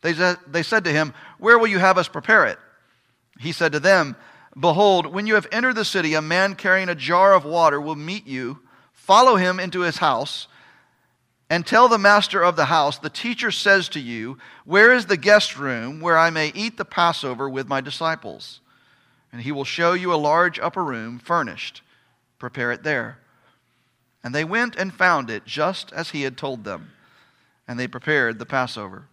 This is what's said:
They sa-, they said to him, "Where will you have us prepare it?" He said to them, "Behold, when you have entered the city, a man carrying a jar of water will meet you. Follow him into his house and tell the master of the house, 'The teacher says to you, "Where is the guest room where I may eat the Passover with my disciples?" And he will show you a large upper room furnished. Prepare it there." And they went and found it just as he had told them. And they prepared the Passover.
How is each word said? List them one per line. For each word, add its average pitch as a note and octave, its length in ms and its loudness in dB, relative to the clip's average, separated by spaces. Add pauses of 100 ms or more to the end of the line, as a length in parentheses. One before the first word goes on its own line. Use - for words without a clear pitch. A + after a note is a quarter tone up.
They E3+ 120 -4
sa-, F3+ 240 0 (100)
they D#3+ 160 -4
said G#3+ 220 0
to E3 80 -2
him, D3+ 220 -2 (240)
"Where A3+ 200 6
will A3+ 80 2
you G3+ 120 0
have F#3 180 4
us F3 120 0
prepare F#3+ 360 2
it?" G#2 140 -4 (800)
He C#3+ 140 -8
said D#3 200 0
to D3 80 -2
them, D#3+ 360 2 (380)
"Behold, F3 520 2
when F#3+ 200 -8
you A3 60 0
have G#3+ 180 0
entered A#3+ 260 -2
the A3 80 -2
city, E3 280 -2
a D#3 80 0
man F3+ 360 -2
carrying F#3 340 0
a F3 40 -4
jar F3 380 4
of F3+ 140 4
water D#3 340 2
will D3+ 160 -6
meet F3+ 300 -10
you. C3 340 -10 (320)
Follow A#3 440 4
him F#3 220 0
into F3 220 -6
his F3 160 -2
house C#3 500 -2 (1000)
and E3+ 180 -4
tell B3 220 6
the A3+ 80 4
master G3 460 4
of F3 120 2
the D3+ 120 0
house, D3 320 0
'The D#3 100 -10
teacher A#3 420 -6
says G3 400 2
to - 80 -10
you, A#2+ 380 -10 (300)
"Where G#3 260 6
is A#3+ 140 2
the G3 100 0
guest G3+ 400 4
room C3+ 440 -8
where E3 180 4
I E3 100 4
may D#3+ 200 -2
eat G#3+ 280 -8
the G3 80 -8
Passover C#3 640 -2
with C3 180 -8
my C3+ 140 -2
disciples?" C3+ 800 -10 (720)
And A#2+ 80 -16
he B2+ 120 -8
will C#3 120 -6
show E3+ 300 0
you F3+ 180 -2
a D#3+ 40 2
large D#3+ 420 0
upper E3+ 260 -4
room A#2+ 340 -8
furnished. C3 640 -6 (580)
Prepare A#2+ 340 -6
it - 100 -8
there." B2+ 380 -6 (1040)
And B2 120 -12
they D3+ 100 -2
went A3+ 320 -4
and F#3+ 160 -6
found D#3 380 0
it A2+ 160 -10
just D#3+ 480 -6
as D#3+ 160 -10
he C#3+ 140 -6
had C3 120 -6
told B2+ 280 -10
them. F#2+ 280 -12 (720)
And A#2+ 140 -10
they B2 80 -4
prepared B2 500 -2
the A#2 60 -10
Passover. A#2 680 -6